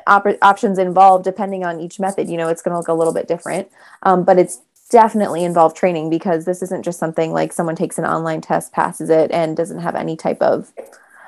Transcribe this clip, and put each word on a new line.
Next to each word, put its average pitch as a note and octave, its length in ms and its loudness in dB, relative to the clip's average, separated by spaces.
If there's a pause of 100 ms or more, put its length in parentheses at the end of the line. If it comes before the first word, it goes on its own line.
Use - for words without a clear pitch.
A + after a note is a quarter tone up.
op-, G3+ 340 2
options G3 380 2
involved F#3 460 6
depending F#3+ 400 -4
on E3 160 -6
each F3 180 -12
method. F#3+ 300 -4
You E3 80 -6
know, E3 100 -2
it's E3 140 -4
gonna F3 160 -4
look E3 100 -6
a E3 60 0
little E3 200 0
bit F3 140 -4
different, E3+ 420 -6 (340)
um, F#3 200 4
but F#3 160 6
it's F3 220 0 (300)
definitely G#3 540 2
involved E3+ 320 2
training E3 320 -2
because E3 340 -2
this F3+ 180 -6
isn't F3+ 220 -6
just F3 160 -8
something E3 320 -2
like D#3+ 220 -2
someone E3 240 -4
takes F3 200 -6
an E3 60 -4
online D#3+ 380 -4
test, E3 320 -4
passes E3 360 -4
it, D#3+ 220 2
and D#3+ 240 -2
doesn't E3 240 -6
have E3+ 160 -6
any D#3+ 220 -6
type - 240 -4
of, - 320 0 (540)